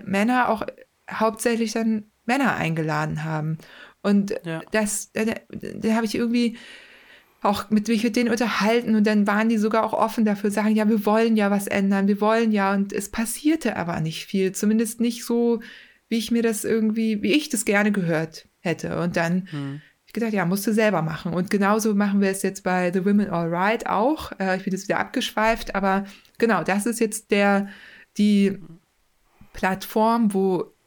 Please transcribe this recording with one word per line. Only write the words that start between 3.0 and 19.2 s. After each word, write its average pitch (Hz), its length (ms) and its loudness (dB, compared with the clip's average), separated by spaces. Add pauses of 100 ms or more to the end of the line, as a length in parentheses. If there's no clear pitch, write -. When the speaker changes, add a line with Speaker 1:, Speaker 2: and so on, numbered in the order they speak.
Speaker 1:
haben. 156 320 -4 (480)
Und 202 380 2
Speaker 2:
Ja. 165 180 -8 (100)
Speaker 1:
das, 214 420 -4
da, 220 100 -2
da, 226 100 -2 (160)
da - 460 -4
hab 233 80 2
ich 214 120 -2
irgendwie 233 420 0 (840)
auch 202 280 -2
mit, 214 180 2
mich 226 160 0
mit 233 140 0
denen 240 120 2
unterhalten 226 640 2
und 214 120 4
dann 208 200 4
waren 214 200 2
die 233 100 2
sogar 220 280 2
auch 214 80 -4
offen 220 320 0
dafür, 202 260 0
sagen, 214 240 2
ja, 214 140 2
wir 220 160 2
wollen 226 320 4
ja 202 140 2
was 202 160 0
ändern, 196 420 2
wir 202 100 0
wollen 220 320 2
ja, 196 220 2
und 196 180 0
es 196 180 -6
passierte 302 680 -2
aber 170 240 -4
nicht 160 240 -6
viel, 190 260 0
zumindest 220 480 0
nicht 233 240 -2
so, 233 380 0 (480)
wie 226 80 -2
ich 220 140 -4
mir 233 120 2
das 226 220 -2
irgendwie, 220 580 0
wie 208 80 0
ich 302 160 2
das - 160 -4
gerne 208 300 2
gehört 165 560 -2 (100)
hätte. 170 400 -4
Und 170 160 -2
dann 180 340 -2